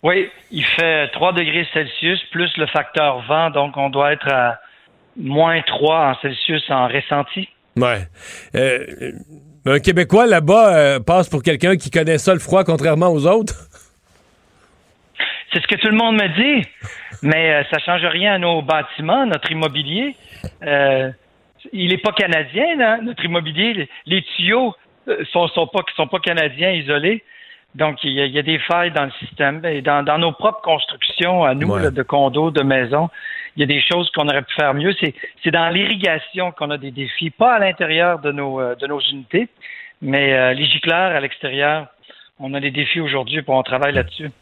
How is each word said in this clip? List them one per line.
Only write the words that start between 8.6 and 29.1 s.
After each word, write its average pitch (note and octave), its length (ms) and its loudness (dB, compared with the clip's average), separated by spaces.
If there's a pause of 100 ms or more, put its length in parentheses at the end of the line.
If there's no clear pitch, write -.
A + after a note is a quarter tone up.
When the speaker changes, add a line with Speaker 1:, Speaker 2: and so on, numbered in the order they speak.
Speaker 2:
un C#3 140 4
Québécois F3+ 460 4
là-bas, G3 480 8
euh, C#3 280 6
passe E3+ 260 4
pour C#3 160 -4
quelqu'un E3+ 320 4
qui C#3+ 160 -6
connaît D#3+ 260 2
ça, F#3+ 140 2
le F3 80 4
froid, F#3 240 2
contrairement D#3+ 460 2
aux D3+ 180 2
autres. G#3+ 400 2 (1800)
Speaker 1:
C'est F3 100 0
ce - 60 -6
que G#3 80 0
tout G#3+ 140 0
le G#3+ 80 4
monde A3+ 180 2
me G#3 140 2
dit, A3+ 360 2 (560)
mais, D#3 340 2
euh, C#3+ 140 2
ça D#3 100 0
change F3 260 0
rien F3+ 300 0
à - 20 0
nos E3+ 240 0
bâtiments, D#3 640 0
notre E3+ 260 -2
immobilier. D#3+ 640 -4 (480)
Euh, C3+ 480 2 (600)
il F3+ 180 -2
est F#3 100 -2
pas G#3 120 0
canadien, F#3 640 0
là, A#3 260 2
notre A#3 220 -8
immobilier. E3+ 480 -2
Les, E3+ 160 -6 (160)
les F3 180 -2 (140)
tuyaux, G#3+ 360 0 (360)
euh, E3 240 -4
sont, F3 160 2
sont E3 180 -2
pas, F#3+ 140 -2 (160)
sont D#3 100 0
pas F#3 120 -2
canadiens, D#3+ 520 -2
isolés. D#3 500 0 (540)
Donc, D3 280 -2
il C#3 100 -4
y C#3 60 -2
a, C#3+ 60 2
il C3 80 -6
y D3 60 0
a - 20 -2
des D#3+ 160 -2
failles F3 320 0
dans D3+ 160 -2
le C3 140 -8